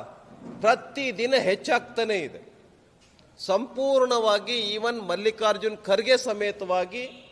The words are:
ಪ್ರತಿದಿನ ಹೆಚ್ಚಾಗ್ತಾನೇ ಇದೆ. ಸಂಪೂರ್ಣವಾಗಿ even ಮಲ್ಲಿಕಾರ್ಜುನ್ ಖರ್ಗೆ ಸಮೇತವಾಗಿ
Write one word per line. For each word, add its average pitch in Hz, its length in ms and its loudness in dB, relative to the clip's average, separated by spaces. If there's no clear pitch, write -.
ಪ್ರತಿದಿನ 247 760 0
ಹೆಚ್ಚಾಗ್ತಾನೇ 220 840 0
ಇದೆ. - 360 -10
ಸಂಪೂರ್ಣವಾಗಿ 226 1400 2
even 226 280 -2
ಮಲ್ಲಿಕಾರ್ಜುನ್ 208 760 0
ಖರ್ಗೆ 214 400 2
ಸಮೇತವಾಗಿ 202 1040 -4